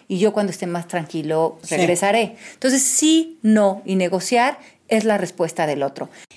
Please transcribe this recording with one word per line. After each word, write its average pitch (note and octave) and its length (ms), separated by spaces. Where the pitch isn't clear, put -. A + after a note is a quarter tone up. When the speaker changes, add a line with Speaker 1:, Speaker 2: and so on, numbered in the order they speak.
Speaker 1:
y F#3 120
yo G#3 140
cuando G3+ 180
esté - 160
más F3 200
tranquilo D#3+ 760
Speaker 2:
Sí. D#3+ 120
Speaker 1:
regresaré". G3 600
Entonces, C4+ 300
sí, D#4+ 580
no G#3+ 440
y F#3+ 100
negociar F#3+ 640
es A3 180
la G#3 120
respuesta E3+ 500
del C#3 160
otro. C3+ 260